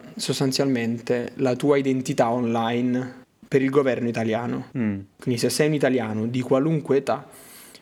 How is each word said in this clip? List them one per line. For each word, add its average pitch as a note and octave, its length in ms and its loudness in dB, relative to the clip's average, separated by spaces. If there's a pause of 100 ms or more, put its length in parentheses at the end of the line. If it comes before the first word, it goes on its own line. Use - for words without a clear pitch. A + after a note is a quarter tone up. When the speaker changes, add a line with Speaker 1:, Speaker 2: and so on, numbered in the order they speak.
(140)
Speaker 1:
sostanzialmente, B2 1200 -2
la B2+ 180 0
tua C#3+ 200 2
identità C3 540 0
online A#2+ 920 -2 (240)
per C3+ 140 2
il C3+ 80 0
governo B2+ 380 2
italiano. A#2 600 -4 (100)
Speaker 2:
Mm. G#2 220 -2 (200)
Speaker 1:
Quindi B2 200 -2
se B2 100 2
sei D3+ 160 2
un D#3 80 2
italiano A#2 520 0
di B2+ 140 -2
qualunque C3+ 580 2
età, C3+ 280 -4 (560)